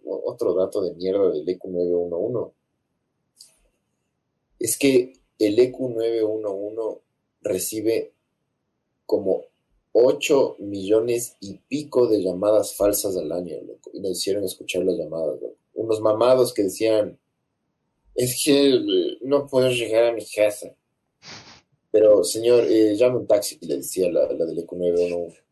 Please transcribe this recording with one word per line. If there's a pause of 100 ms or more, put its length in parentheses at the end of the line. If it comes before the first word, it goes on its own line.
(260)
otro
dato
de
mierda
del
E
Q
nueve
uno
uno? (2000)
Es
que (240)
el
E
Q
nueve
uno
uno (420)
recibe (960)
como (480)
ocho
millones
y
pico
de
llamadas
falsas
al
año, (100)
loco,
y
nos
hicieron
escuchar
las
llamadas,
loco. (180)
Unos
mamados
que
decían, (960)
"Es
que,
eh,
no
puedo
llegar
a
mi
casa". (1160)
Pero,
"Señor,
eh,
llame
un
taxi",
le
decía
la,
la
del
E
Q
nueve
uno
uno. (180)